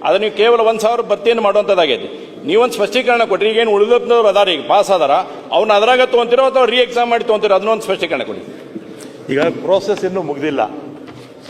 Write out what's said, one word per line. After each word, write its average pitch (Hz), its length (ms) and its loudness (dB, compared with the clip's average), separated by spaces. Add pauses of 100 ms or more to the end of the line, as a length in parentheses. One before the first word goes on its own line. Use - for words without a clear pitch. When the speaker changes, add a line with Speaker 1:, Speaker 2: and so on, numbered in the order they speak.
Speaker 1:
ಆದ್ರೆ 175 140 2
ನೀವು 214 160 -4
ಕೇವಲ 233 240 2
ಒಂದು 220 200 2
ಸಾವಿರ 233 200 0
ಭರ್ತಿಯನ್ನು 220 420 0
ಮಾಡುವಂಥದ್ದಾಗೈತಿ. 196 880 0 (160)
ನೀವೊಂದು 226 280 2
ಸ್ಪಷ್ಟೀಕರಣ 226 500 0
ಕೊಟ್ರಿ. 202 260 0
ಈಗೇನು 220 200 2
ಉಳಿದವ್ರು 233 560 2
ಅದಾರ, 196 220 4
ಈಗ 139 200 -2
ಪಾಸ್ 190 220 2
ಆದಾರ, 156 200 2 (400)
ಅವ್ರನ್ನ 208 220 2
ಅದ್ರಾಗ 226 280 4
ತೊಗೊಂತೀರೋ 247 420 2
ಅಥವಾ 262 220 2
ರೀ 226 120 0
ಎಕ್ಸಾಮ್ 240 340 0
ಮಾಡಿ 233 140 0
ತೊಗೊಂತೀರೋ, 214 300 2
ಅದನ್ನೊಂದು 214 280 0
ಸ್ಪಷ್ಟೀಕರಣ 165 400 -4
ಕೊಡಿ. 101 200 -8 (920)
Speaker 2:
ಈಗ 139 80 0
ಪ್ರೋಸೆಸ್ 180 640 -2
ಇನ್ನೂ 190 180 -4
ಮುಗ್ದಿಲ್ಲ, 143 440 -4 (840)